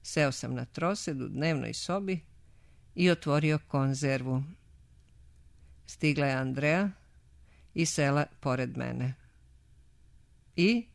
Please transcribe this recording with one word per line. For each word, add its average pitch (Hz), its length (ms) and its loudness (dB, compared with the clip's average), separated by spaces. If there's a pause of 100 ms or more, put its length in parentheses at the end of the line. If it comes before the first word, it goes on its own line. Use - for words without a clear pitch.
Seo 143 280 0
sam 123 220 -6
na 123 120 -6
trosed 165 560 -4
u 120 80 -6
dnevnoj 143 440 -2
sobi 190 460 -4 (760)
i 180 140 6
otvorio 151 580 2
konzervu. 135 760 0 (1400)
Stigla 143 400 0
je 135 80 2
Andreja 143 560 0 (840)
i 165 120 0
sela 147 400 2 (140)
pored 127 380 -4
mene. 123 360 -4 (1400)
"I? 226 400 4